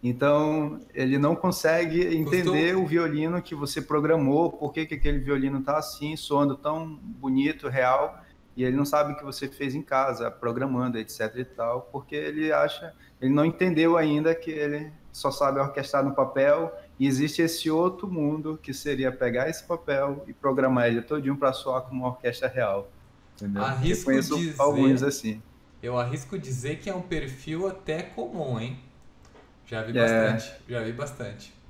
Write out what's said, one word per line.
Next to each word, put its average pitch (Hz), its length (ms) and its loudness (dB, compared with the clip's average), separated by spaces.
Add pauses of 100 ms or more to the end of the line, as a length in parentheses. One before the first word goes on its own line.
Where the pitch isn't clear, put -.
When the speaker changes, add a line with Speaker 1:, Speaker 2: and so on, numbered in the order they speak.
Speaker 1:
Então, 147 760 2 (140)
ele 131 240 0
não 147 180 4
consegue 170 880 2
Speaker 2:
Custou 156 320 2
Speaker 1:
entender 170 220 2
o 185 80 2
violino 160 560 0
que 170 140 -10
você 143 260 -6
programou, 151 720 4
por 147 200 -6
que 160 140 -4
que 156 100 -8
aquele 147 240 4
violino 135 440 0
tá 143 140 0
assim, 151 380 -6
soando 143 400 2
tão 156 420 -6
bonito, 135 680 -2
real, 131 540 2 (340)
e 127 80 -2
ele 127 120 2
não 143 100 2
sabe 147 280 2
o - 40 -6
que - 60 -14
você 139 240 -8
fez 139 280 -6
em 160 80 -4
casa, 131 480 0
programando, 123 680 -2
et 110 140 -6
cetera 113 300 -6
e 127 40 -6
tal, 120 360 -4 (100)
porque 139 240 -10
ele 151 360 -2
acha, 151 420 0 (280)
ele 131 120 4
não 147 120 6
entendeu 165 520 4
ainda 156 380 4
que 165 160 -8
ele 151 400 -4 (200)
só - 200 -4
sabe 139 280 2
orquestrar 139 440 0
no 139 100 0
papel, 143 580 4 (280)
e 135 80 4
existe 143 340 2
esse 165 280 0
outro 180 420 0
mundo 156 460 -2
que 139 160 -10
seria 131 380 -2
pegar 127 380 0
esse 165 180 -8
papel 143 600 -2
e - 60 -14
programar 131 540 2
ele 117 140 2
todinho 139 360 -2
pra 135 160 2
soar 131 300 -4
como 127 180 -8
uma 127 80 -2
orquestra 123 380 -4
real, 104 440 -2 (440)
entendeu? 101 400 -4 (120)
Eu - 100 2
Speaker 2:
Arrisco - 40 -6
Speaker 1:
conheço 170 420 2
Speaker 2:
dizer, 151 140 -4
Speaker 1:
alguns 135 460 4
assim. 113 380 -4 (400)
Speaker 2:
eu 123 180 -4
arrisco 127 400 -4
dizer 135 400 -6
que - 100 -10
é 185 60 -4
um 180 60 -6
perfil 156 680 -6
até 180 360 -6
comum, 170 560 -6
hein? 127 200 -8 (840)
Já 110 180 -6
vi 113 100 -6
Speaker 1:
É. - 0 -
Speaker 2:
bastante, 113 600 2 (140)
já 117 160 -6
vi 117 100 -6
bastante. 110 600 -12 (160)